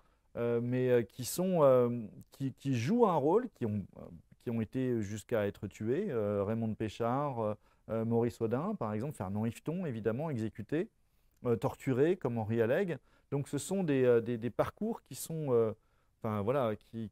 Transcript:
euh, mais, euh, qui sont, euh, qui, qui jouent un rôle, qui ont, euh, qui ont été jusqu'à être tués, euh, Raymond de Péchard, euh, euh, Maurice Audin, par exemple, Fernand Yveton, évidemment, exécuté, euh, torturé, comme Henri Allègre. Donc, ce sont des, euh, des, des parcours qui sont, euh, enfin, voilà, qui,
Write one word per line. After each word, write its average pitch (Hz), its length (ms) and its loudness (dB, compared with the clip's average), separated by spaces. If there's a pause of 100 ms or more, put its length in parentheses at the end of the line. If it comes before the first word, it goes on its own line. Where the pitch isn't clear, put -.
(360)
euh, 120 260 0
mais, 127 280 0
euh, 120 120 6
qui - 220 -10
sont, 180 380 0
euh, 127 260 8 (440)
qui, 135 200 -4
qui 139 240 -2
jouent 208 300 2
un 175 100 4
rôle, 180 380 2
qui - 100 -8
ont, 104 220 -2 (100)
euh, 82 60 -16 (400)
qui 123 80 -8
ont 117 100 -2
été 123 400 -2
jusqu'à 104 460 -2
être 101 200 -6
tués, 139 440 -4
euh, 104 340 0
Raymond 113 240 -2
de 107 60 -4
Péchard, 120 640 -4
euh, 107 140 -2 (340)
euh, 113 160 -2
Maurice 117 360 0
Audin, 127 340 -2
par 110 180 -4
exemple, 120 220 -4
Fernand 104 320 -4
Yveton, 165 400 -6
évidemment, 113 420 -4
exécuté, 113 600 -4 (580)
euh, 120 100 2
torturé, 139 600 2
comme 120 200 -2
Henri 113 240 0
Allègre. 156 360 2 (340)
Donc, 139 180 -2
ce 143 100 -2
sont 190 260 -2
des, 139 200 4
euh, 120 160 8
des, 117 180 -2
des 117 120 -4
parcours - 520 -2
qui - 120 -18
sont, 156 380 -4
euh, 113 200 4 (460)
enfin, 107 240 -2
voilà, 117 320 0
qui, 113 380 -10